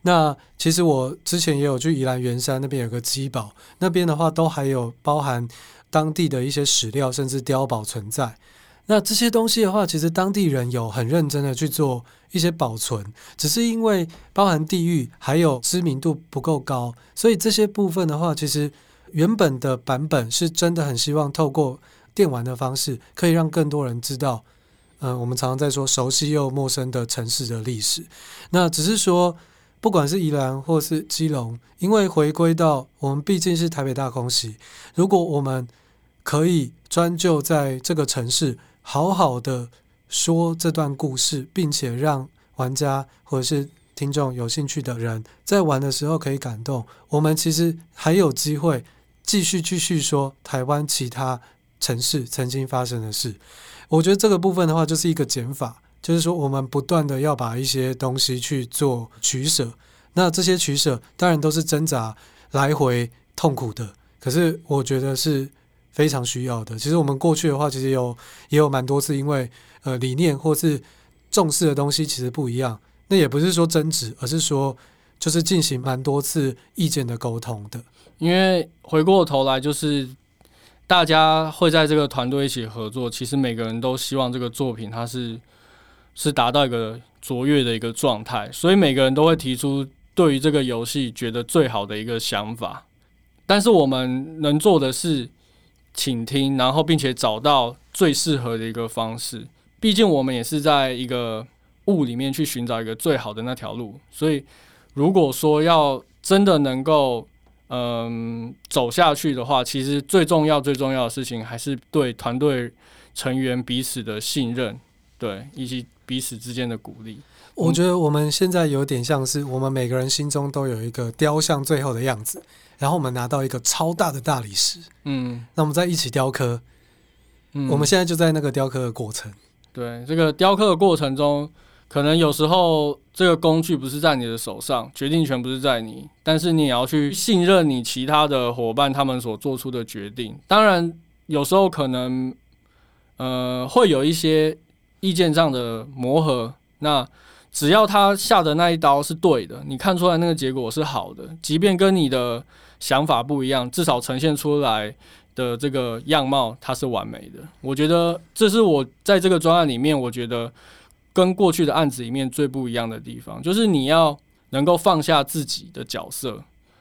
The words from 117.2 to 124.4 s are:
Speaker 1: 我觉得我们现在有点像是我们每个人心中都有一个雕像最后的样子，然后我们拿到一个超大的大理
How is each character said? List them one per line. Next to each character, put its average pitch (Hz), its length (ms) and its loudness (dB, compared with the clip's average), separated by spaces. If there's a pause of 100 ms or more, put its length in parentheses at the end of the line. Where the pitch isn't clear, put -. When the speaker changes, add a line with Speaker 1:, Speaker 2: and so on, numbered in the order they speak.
Speaker 1:
我 165 180 0
觉 165 120 2
得 180 140 2
我 160 120 2
们 147 220 0
现 180 200 0
在 175 160 2
有 139 160 0
点 131 200 -2
像 135 220 0
是 143 180 -4
我 131 160 -4
们 135 120 0
每 131 160 0
个 120 80 -2
人 131 140 -2
心 147 200 -2
中 143 220 -2
都 139 160 -4
有 113 140 -4
一 117 100 -6
个 117 200 -6
雕 151 280 2
像 151 240 0
最 143 180 0
后 135 120 -4
的 113 80 -4
样 123 220 -2
子， - 180 -8 (360)
然 139 120 0
后 175 80 2
我 160 40 0
们 131 120 -2
拿 123 140 -4
到 135 160 0
一 135 40 -2
个 127 120 -6
超 160 340 -2
大 165 180 0
的 135 80 -8
大 131 200 -2
理 110 140 -10